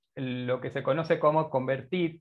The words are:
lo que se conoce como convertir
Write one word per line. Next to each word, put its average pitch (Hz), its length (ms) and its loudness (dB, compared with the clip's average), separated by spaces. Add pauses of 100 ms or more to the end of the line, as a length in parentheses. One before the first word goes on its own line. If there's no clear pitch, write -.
(160)
lo 127 440 -2
que 131 120 -6
se 135 120 -4
conoce 160 360 2
como 156 300 4
convertir 135 720 -2